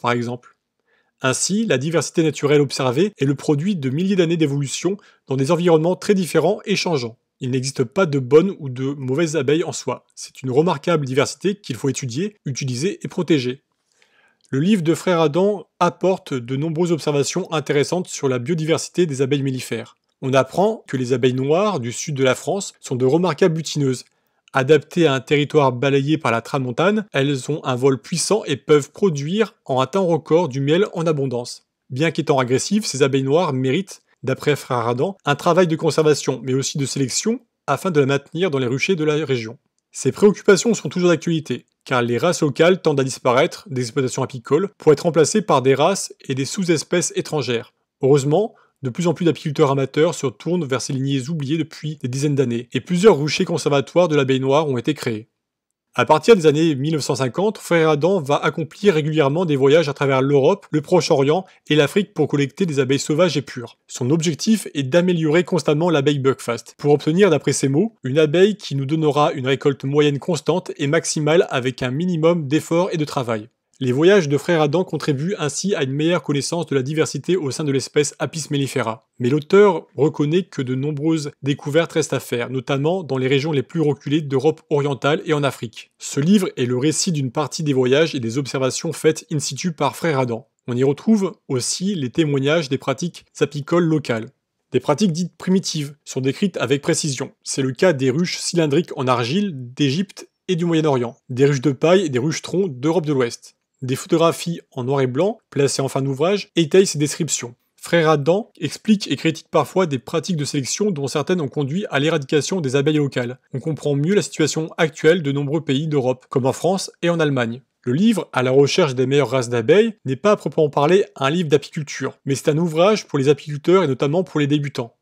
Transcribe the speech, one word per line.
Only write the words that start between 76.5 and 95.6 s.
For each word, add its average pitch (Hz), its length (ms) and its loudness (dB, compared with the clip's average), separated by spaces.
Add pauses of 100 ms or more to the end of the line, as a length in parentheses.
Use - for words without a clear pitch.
de 135 80 -2
la 131 80 0
diversité 151 520 -2
au 147 140 -4
sein 156 140 -6
de 143 80 -2
l'espèce 139 480 -2
Apis 151 320 -6
mellifera. 127 580 -4 (100)
Mais 123 100 0
l'auteur 175 580 4 (100)
reconnaît 151 460 0
que - 180 -8
de 127 140 -4
nombreuses 147 560 -4 (100)
découvertes 147 500 0
restent 151 220 -2
à 127 80 -2
faire, 120 300 -6
notamment 143 520 -2
dans 135 140 -6
les 131 100 -2
régions 139 240 0
les 135 120 0
plus 165 180 -4
reculées 151 400 0
d'Europe 139 480 0
orientale 143 560 0
et 160 80 -2
en 147 100 0
Afrique. - 540 -6
Ce - 220 -6
livre 185 360 4
est 123 120 -2
le 123 100 -2
récit 151 340 -2
d'une 135 200 -4
partie 156 320 -6
des 143 100 0
voyages 135 400 2
et 143 60 -6
des 113 180 -4
observations 135 560 -4
faites - 400 0
in 147 60 -2
situ 147 340 -6
par 143 240 -2
Frère 151 220 0
Adam. 120 280 -4 (200)
On 120 100 -4
y 127 60 0
retrouve 190 500 0 (160)
aussi 175 460 -4
les 131 160 -4
témoignages 147 580 0
des 135 80 -2
pratiques - 480 -6 (160)
apicoles 151 440 0
locales. 135 440 -2 (420)
Des 127 80 0
pratiques 208 320 2
dites 170 240 -6
primitives 160 600 -2 (100)